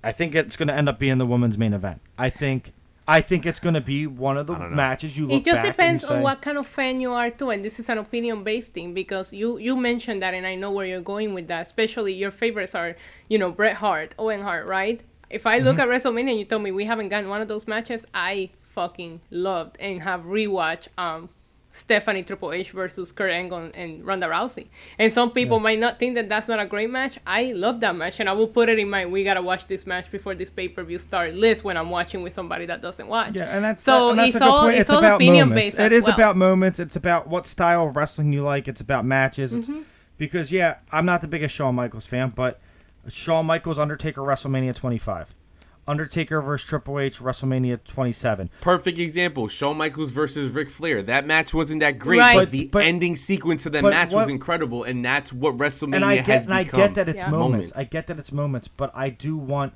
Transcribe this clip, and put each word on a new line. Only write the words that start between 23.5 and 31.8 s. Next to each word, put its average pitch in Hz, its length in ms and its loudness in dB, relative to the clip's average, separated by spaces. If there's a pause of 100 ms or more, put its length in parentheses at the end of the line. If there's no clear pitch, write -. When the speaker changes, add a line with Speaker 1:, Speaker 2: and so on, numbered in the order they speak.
Speaker 3:
and 170 300 -14
Ronda 185 220 -4
Rousey. 175 400 -4 (320)
And 220 140 4
some 240 180 4
people 240 280 2
Speaker 1:
Yeah. 214 40 0
Speaker 3:
might 220 160 2
not 233 220 0
think 247 160 0
that 214 120 -4
that's 214 200 -2
not 226 100 0
a 208 80 -2
great 208 240 -4
match. 262 340 -6
I 233 280 -2
love 220 260 -2
that 208 160 0
match, 175 240 -6
and 208 100 0
I 190 40 0
will 220 160 2
put 233 200 4
it 226 120 4
in 202 100 -2
my 190 160 -2
"we 190 160 -2
gotta 190 180 2
watch 180 280 -4
this 190 180 -8
match 180 240 -6
before - 240 -8
this 180 160 -10
pay-per-view 175 480 -8
start" 170 360 -4
list 220 280 4
when 185 140 -4
I'm 165 120 -4